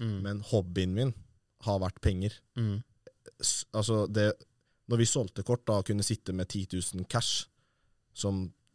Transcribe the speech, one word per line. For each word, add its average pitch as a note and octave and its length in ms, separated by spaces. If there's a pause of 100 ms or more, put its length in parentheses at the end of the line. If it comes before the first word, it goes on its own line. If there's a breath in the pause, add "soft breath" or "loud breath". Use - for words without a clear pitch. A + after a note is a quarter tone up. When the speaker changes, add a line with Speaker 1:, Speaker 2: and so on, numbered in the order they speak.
Speaker 1:
Mm. G#2 220
Speaker 2:
men G2+ 180
hobbyen F#2 540
min B2 200 (480)
har G2+ 180
vært F2+ 200
penger. G2 320 (240)
Speaker 1:
Mm. A2 260 (580)
Speaker 2:
S-, - 240 (100)
altså, G#2+ 360
det, G#2 220 (560)
når A#2+ 100
vi A#2 60
solgte - 400
kort - 220
da, A2 140
og F#2 40
kunne G2+ 200
sitte - 280
med F#2 160
ti G2 160
tusen F2+ 420
cash - 400 (680)
som F#2+ 380 (220)